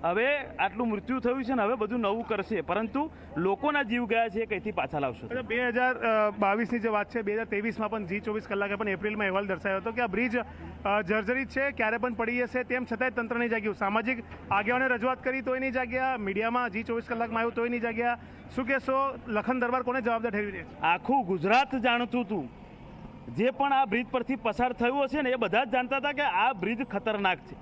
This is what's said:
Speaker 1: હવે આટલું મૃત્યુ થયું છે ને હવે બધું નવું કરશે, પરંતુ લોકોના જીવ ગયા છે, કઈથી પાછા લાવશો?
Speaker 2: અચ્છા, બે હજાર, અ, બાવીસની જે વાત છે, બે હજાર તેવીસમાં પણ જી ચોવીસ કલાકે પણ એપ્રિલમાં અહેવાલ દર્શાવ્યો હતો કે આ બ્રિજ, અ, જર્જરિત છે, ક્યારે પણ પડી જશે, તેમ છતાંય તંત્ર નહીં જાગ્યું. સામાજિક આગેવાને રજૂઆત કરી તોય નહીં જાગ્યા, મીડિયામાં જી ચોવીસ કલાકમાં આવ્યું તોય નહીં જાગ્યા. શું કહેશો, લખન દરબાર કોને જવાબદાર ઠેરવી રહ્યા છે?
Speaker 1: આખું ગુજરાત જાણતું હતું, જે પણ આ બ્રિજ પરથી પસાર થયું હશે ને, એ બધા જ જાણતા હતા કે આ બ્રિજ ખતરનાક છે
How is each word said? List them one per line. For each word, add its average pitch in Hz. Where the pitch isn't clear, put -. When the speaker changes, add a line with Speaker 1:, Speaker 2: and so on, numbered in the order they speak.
Speaker 1:
હવે 226
આટલું 214
મૃત્યુ 226
થયું 254
છે 247
ને 233
હવે 208
બધું 220
નવું 220
કરશે, 202
પરંતુ 220
લોકોના 254
જીવ 240
ગયા 226
છે, 214
કઈથી 208
પાછા 165
લાવશો? 123
Speaker 2:
અચ્છા, 254
બે 240
હજાર, 247
અ, 220
બાવીસની 208
જે 220
વાત 208
છે, 233
બે 202
હજાર 226
તેવીસમાં 214
પણ 214
જી 196
ચોવીસ 214
કલાકે 202
પણ 208
એપ્રિલમાં 208
અહેવાલ 196
દર્શાવ્યો 190
હતો 226
કે 233
આ 240
બ્રિજ, 220
અ, 233
જર્જરિત 220
છે, 277
ક્યારે 226
પણ 240
પડી 226
જશે, 247
તેમ 247
છતાંય 254
તંત્ર 233
નહીં 240
જાગ્યું. 214
સામાજિક 220
આગેવાને 240
રજૂઆત 254
કરી 262
તોય 254
નહીં 262
જાગ્યા, 254
મીડિયામાં 220
જી 220
ચોવીસ 233
કલાકમાં 226
આવ્યું 233
તોય 233
નહીં 240
જાગ્યા. 233
શું 254
કહેશો, 269
લખન 226
દરબાર 247
કોને 247
જવાબદાર 226
ઠેરવી 208
રહ્યા 180
છે? -
Speaker 1:
આખું 180
ગુજરાત 202
જાણતું 240
હતું, 170
જે 220
પણ 277
આ 269
બ્રિજ 233
પરથી 254
પસાર 240
થયું 247
હશે 277
ને, 254
એ 254
બધા 226
જ 247
જાણતા 254
હતા 285
કે 277
આ 220
બ્રિજ 214
ખતરનાક 202
છે -